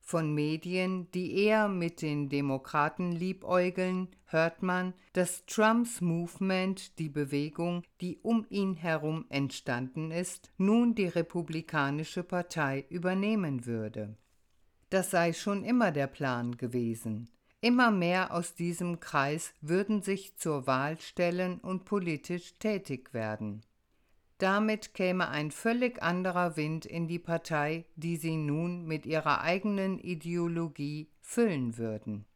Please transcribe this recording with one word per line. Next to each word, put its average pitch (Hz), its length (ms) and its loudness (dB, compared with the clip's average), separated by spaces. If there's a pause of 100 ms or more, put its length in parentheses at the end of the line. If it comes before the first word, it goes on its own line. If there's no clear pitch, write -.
Von 160 320 -2
Medien, 175 760 -2
die 180 240 -2 (100)
eher 214 240 6
mit 170 320 -2
den 147 280 0
Demokraten 143 840 0
liebäugeln, 185 960 0 (180)
hört 165 360 0
man, 185 320 0 (180)
dass - 320 0
Trumps 226 560 2
Movement, 185 1000 0
die 160 100 -2
Bewegung, 147 760 -2 (180)
die 180 220 -6
um 226 260 2
ihn 196 260 0
herum 160 540 -2
entstanden 139 840 -2
ist, 175 460 -6
nun 226 380 4
die 202 140 2
Republikanische 160 1120 -2
Partei 165 680 -2
übernehmen 180 760 0
würde. 110 500 -4 (720)
Das 185 220 2
sei 170 220 4
schon 202 320 -2
immer 233 260 4
der 143 160 0
Plan 120 500 -2
gewesen. 117 720 -2 (320)
Immer 240 300 6
mehr 180 420 2
aus 170 220 -4
diesem 175 460 -2
Kreis 147 600 -2
würden 202 400 2
sich 196 360 -4
zur 143 320 -2
Wahl 139 320 2
stellen 180 580 0
und 185 260 -6
politisch 175 760 -4
tätig 196 520 -4
werden. 107 500 -4 (760)
Damit 214 560 0
käme 180 360 2
ein 147 200 -2
völlig 240 500 0
anderer 175 560 0
Wind 156 300 -2
in 170 220 -4
die 170 100 -4
Partei, 165 680 -2 (120)
die 165 200 -2
sie 160 200 -2
nun 165 500 -2
mit 156 200 -4
ihrer 151 340 2
eigenen 190 580 0
Ideologie 165 1120 -4 (100)
füllen 143 560 0
würden. 107 480 -4 (120)